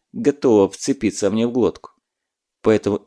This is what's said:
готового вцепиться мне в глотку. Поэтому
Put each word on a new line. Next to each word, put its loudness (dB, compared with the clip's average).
готового 2
вцепиться -4
мне -2
в -6
глотку. -2
Поэтому 0